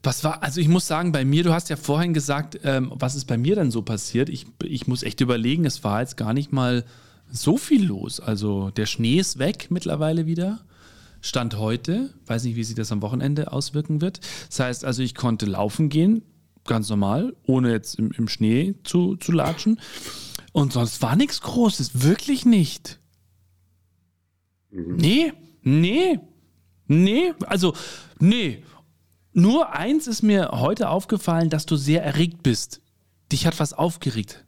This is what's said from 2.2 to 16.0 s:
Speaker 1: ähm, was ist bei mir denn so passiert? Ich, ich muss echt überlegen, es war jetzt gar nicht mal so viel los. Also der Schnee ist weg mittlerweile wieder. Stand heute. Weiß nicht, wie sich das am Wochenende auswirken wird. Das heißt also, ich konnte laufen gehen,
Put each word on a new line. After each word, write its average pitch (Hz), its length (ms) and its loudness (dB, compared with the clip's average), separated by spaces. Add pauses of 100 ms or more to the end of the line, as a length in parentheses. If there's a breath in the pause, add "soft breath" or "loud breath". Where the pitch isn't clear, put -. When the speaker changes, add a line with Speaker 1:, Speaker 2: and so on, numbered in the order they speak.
Speaker 1:
ähm, 131 320 -2
was 131 220 -4
ist 131 80 -8
bei 123 120 -2
mir 151 200 2
denn 156 160 2
so 113 100 -2
passiert? 117 460 -2
Ich, 143 180 -10 (160)
ich 139 240 -6
muss 120 160 -2
echt - 180 -8
überlegen, 123 440 2
es - 180 -2
war 104 180 0
jetzt - 160 -6
gar 110 160 -2
nicht 143 200 -2
mal 123 320 0 (460 soft breath)
so 139 260 0
viel 247 280 2
los. - 360 -4
Also 101 500 -2
der 107 160 -2
Schnee 117 320 0
ist 185 200 -2
weg 156 320 -4
mittlerweile 160 560 -2
wieder. 175 340 -2 (600 soft breath)
Stand 117 380 -4
heute. 160 540 -2 (140)
Weiß 117 180 -4
nicht, 117 120 -2
wie 113 80 -4
sich 113 120 -8
das 110 160 -4
am 104 100 -2
Wochenende 139 500 -2
auswirken 147 480 -4
wird. 185 200 -4 (280 loud breath)
Das - 120 -6
heißt 123 240 -2
also, 127 180 -2
ich 123 120 -2
konnte 113 320 0
laufen 104 420 0
gehen, 180 340 2 (420)